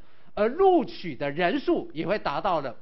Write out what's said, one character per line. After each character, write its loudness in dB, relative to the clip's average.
而 2
录 6
取 -8
的 -2
人 2
数 0
也 -4
会 0
达 -2
到 0
了 -6